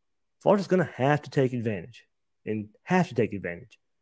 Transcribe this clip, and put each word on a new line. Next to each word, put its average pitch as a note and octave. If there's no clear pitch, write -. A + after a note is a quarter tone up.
Florida's G3
gonna F3+
have C#3+
to -
take C3
advantage A2
and G#2+
have F3+
to B2
take A2
advantage F#2